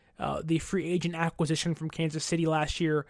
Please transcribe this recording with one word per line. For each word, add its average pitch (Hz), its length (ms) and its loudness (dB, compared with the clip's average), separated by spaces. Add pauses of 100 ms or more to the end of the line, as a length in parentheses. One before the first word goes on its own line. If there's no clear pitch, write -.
(180)
uh, 139 240 -2
the 160 160 2
free 165 320 -2
agent 170 240 0
acquisition 165 600 0
from 160 160 -6
Kansas 156 340 -2
City 170 220 0
last 156 340 0
year, 151 300 4